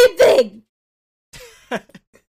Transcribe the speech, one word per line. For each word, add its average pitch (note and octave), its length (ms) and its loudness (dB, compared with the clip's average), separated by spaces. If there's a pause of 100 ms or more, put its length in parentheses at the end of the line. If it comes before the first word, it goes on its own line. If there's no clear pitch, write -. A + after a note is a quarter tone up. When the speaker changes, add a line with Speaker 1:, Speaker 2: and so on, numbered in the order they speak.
Speaker 1:
same - 120 -4
thing!" - 460 0 (1080)
Speaker 2:
<laughs> - 200 -14 (440)